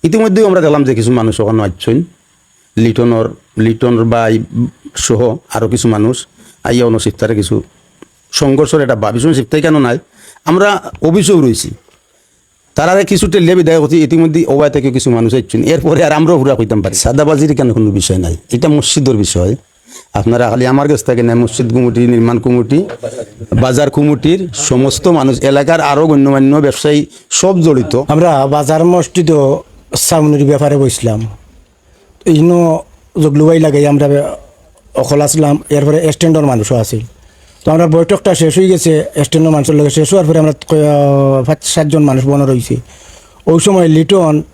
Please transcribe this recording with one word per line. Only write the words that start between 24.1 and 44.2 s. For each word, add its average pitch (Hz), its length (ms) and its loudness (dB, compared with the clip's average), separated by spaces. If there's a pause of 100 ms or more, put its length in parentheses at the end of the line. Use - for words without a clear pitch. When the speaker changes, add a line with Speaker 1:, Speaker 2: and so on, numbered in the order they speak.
Speaker 1:
সমস্ত 131 520 -2
মানুষ, 135 340 0
এলাকার 143 400 0
আরও 147 260 0
গণ্যমান্য 139 500 2
ব্যবসায়ী 147 480 0 (240)
সব 185 320 0
জড়িত। 127 460 0
Speaker 2:
আমরা 151 400 2
বাজার 147 380 0
মসজিদও 160 800 0 (320)
ছাউনির 151 500 0
ব্যাপারে 143 320 0
বসলাম, 117 500 -2 (1000)
ইনো 165 540 2 (420)
জগলুবাই 156 380 2
লাগাই 147 280 2
আমরা 143 500 0 (580)
অকল 131 260 0
আসলাম, 147 480 0
এরপরে 151 420 0
স্ট্যান্ডর 160 340 0
মানুষও 123 300 0
আছিল। 110 240 -2 (680)
তো 160 60 0
আমরা 165 160 2
বৈঠকটা 165 480 0
শেষ 160 220 0
হয়ে 190 100 2
গেছে, 165 360 0 (200)
স্ট্যান্ডর 160 280 0
মানুষের 151 240 0
লগে 147 140 2
শেষ 151 220 0
হওয়ার 185 160 2
পরে 160 120 2
আমরা 151 140 0 (140)
কয়, 151 220 0
আহ, 139 540 2
পাঁচ 151 180 0
সাতজন 151 420 0
মানুষ 131 220 0
বন 143 200 0
রয়েছে। 131 300 -2 (720)
ওই 165 120 4
সময় 185 280 2
লিটন 156 560 2 (100)